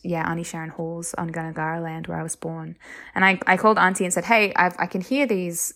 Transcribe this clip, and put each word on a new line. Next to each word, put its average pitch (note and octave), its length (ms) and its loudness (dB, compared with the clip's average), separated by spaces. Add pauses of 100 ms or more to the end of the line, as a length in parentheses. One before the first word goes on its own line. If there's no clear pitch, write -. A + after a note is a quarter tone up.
yeah, E3+ 260 -2
Auntie E3 140 -4
Sharon D#3+ 260 -8
Halls E3+ 460 -8
on E3 160 -4
Gundungurra D#3+ 500 -4
land D#3+ 240 -8
where E3 140 -6
I - 20 -4
was D#3+ 140 -6
born. E3 420 -10 (380)
And F#3+ 100 4
I, F#3+ 220 4
I F#3+ 100 6
called G#3+ 220 6
Auntie F#3 260 4
and F3 80 -2
said, E3+ 120 0
"Hey, G#3+ 300 4
I've, F3+ 220 4
I F3 80 0
can F#3 160 -4
hear C#4 240 0
these, F3+ 500 -2